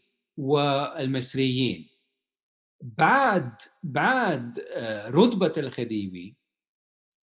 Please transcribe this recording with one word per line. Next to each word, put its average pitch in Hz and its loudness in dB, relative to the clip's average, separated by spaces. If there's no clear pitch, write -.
والمصريين. 135 0
بعد، 165 2
بعد، 156 0
آه، 110 -6
رتبة 185 4
الخديوي، 107 -6